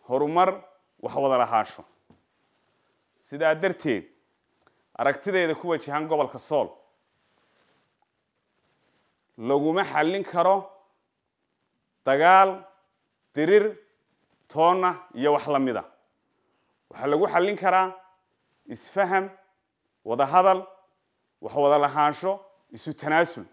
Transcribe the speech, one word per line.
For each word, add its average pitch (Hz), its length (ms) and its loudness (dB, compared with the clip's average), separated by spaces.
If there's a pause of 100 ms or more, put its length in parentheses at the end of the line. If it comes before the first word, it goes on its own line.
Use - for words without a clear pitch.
horumar, 156 420 0 (520)
wax - 140 -10
wada 135 220 2
lahaansho. 113 460 -2 (1400)
Sidaa 156 260 0
darteed, 160 500 -4 (920)
aragtideeda 160 560 -2
ku 175 140 -10
wajahan 151 400 -6
gobolka 143 300 -2
Sool 123 300 -4 (2750)
laguma 147 460 0
xallin 156 400 -2
karo 180 440 0 (1400)
dagaal, 180 460 6 (840)
dirir, 208 440 2 (680)
toonna 180 420 2 (240)
iyo 139 180 0
wax 143 160 -2
la 143 100 0
mid 131 180 -2
ah. - 100 -8 (1040)
Waxaa 127 160 -10
lagu 160 200 0
xallin 185 300 0
karaa 185 380 0 (760)
isfaham, 190 600 -4 (760)
wada 120 220 -2
hadal, 185 400 2 (720)
wax - 140 -14
wada 143 240 2
lahaansho, 151 640 -2 (320)
isu - 200 -14
tanaasul. 156 600 -2